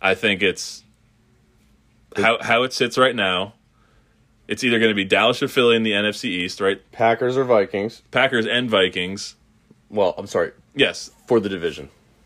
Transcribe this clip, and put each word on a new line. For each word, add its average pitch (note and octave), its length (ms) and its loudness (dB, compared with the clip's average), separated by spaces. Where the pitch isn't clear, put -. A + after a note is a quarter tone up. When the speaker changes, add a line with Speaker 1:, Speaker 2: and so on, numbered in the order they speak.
Speaker 1:
I F#2+ 140 2
think G2+ 280 0
it's - 420 -4
how, A2+ 240 2
how A#2 220 2
it B2+ 100 -4
sits B2 240 -2
right C3 180 4
now. F#2+ 400 -2
It's - 160 -6
either A#2+ 160 2
gonna A2 160 4
be G2 100 -2
Dallas G#2 380 2
or C3 60 -2
Philly A#2+ 260 4
in A2+ 80 2
the A2 120 -2
N G#2 120 0
F G#2 80 -2
C G2+ 160 -8
East, F#2 160 -8
right? G2 200 0
Speaker 2:
Packers A#2+ 440 0
or C3+ 80 2
Vikings. G#2+ 580 0
Speaker 1:
Packers B2 340 0
and A#2+ 240 -2
Vikings. F#2+ 640 -2
Speaker 2:
Well, G2+ 260 0
I'm G2 120 -12
sorry. E2+ 240 -2
Speaker 1:
Yes. G#2+ 340 -2
Speaker 2:
For A2+ 140 4
the G2+ 80 -4
division. D#2+ 400 -6